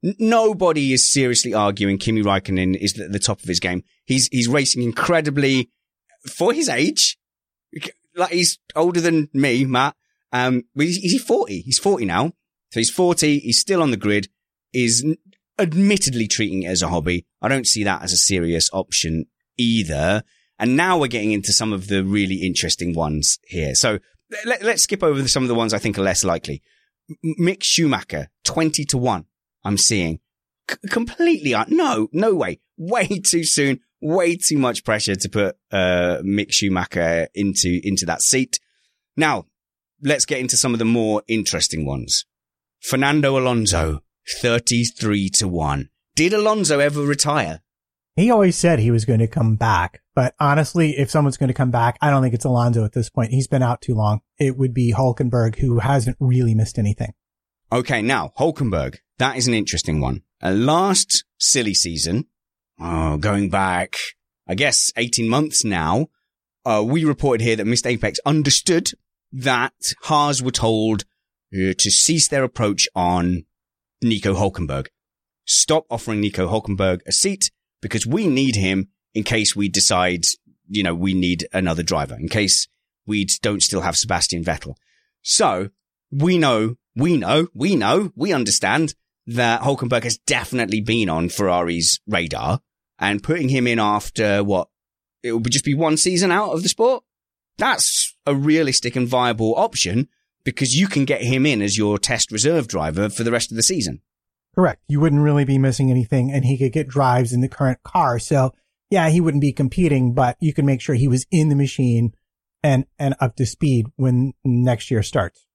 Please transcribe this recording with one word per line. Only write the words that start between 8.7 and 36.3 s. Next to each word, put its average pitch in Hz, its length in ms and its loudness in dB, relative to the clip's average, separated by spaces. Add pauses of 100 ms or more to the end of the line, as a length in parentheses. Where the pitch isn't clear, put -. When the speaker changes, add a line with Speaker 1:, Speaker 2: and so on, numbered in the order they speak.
Speaker 1:
older 175 260 2
than 160 320 2
me, 135 340 2
Matt. 131 280 0 (380)
Um, 123 300 0 (120)
but 143 120 0
he's, 175 100 -2
is 190 160 0
he 262 60 2
forty? - 420 -2
He's 120 180 -2
forty 180 260 0
now. 101 280 0 (400)
So 113 80 -2
he's 117 100 0
forty. 160 500 2
He's 113 200 -2
still 185 220 0
on 147 80 2
the 113 60 0
grid. 104 320 0 (440)
Is 120 320 0
n-, 160 140 -2 (400)
admittedly 170 680 2
treating 95 360 -2
it 85 60 -6
as 92 140 0
a 82 60 -2
hobby. 87 380 -2 (160)
I 107 60 -2
don't 131 180 -2
see 107 180 0
that 95 180 -2
as 92 100 -6
a 92 40 0
serious 85 560 0
option 80 540 -2 (320)
either. 104 680 0 (340)
And 123 180 0
now 180 220 2
we're 139 100 0
getting 107 240 -2
into 101 200 -2
some 110 200 0
of 98 160 -6
the 98 160 0
really 95 320 0
interesting 87 580 -2
ones 78 520 -2
here. 76 280 -6
So 107 240 0 (480)
let, 226 160 -4
let's 214 200 0
skip 202 200 -2
over 139 260 0
some 131 140 0
of 127 60 0
the 120 60 0
ones 113 200 0
I 101 40 -2
think 101 200 -2
are 98 40 0
less 95 220 0
likely. 82 380 -4 (640)
M-, 160 160 -2
Mick 180 220 0
Schumacher, 101 680 -2 (140)
twenty 156 420 -2
to 135 120 -2
one, 113 280 -2 (380)
I'm 98 140 0
seeing. 85 400 0 (500)
C-, - 200 -10
completely, 233 640 0
un-, 110 160 0
no, 123 420 0
no 196 220 2
way. 104 260 -4 (160)
Way 190 300 -2
too 170 380 -2
soon. 139 360 0 (220)
Way 170 340 0
too - 200 -2
much 127 260 0
pressure 107 320 0
to 98 140 -6
put, 101 280 0 (140)
uh, 90 540 2
Mick 101 280 0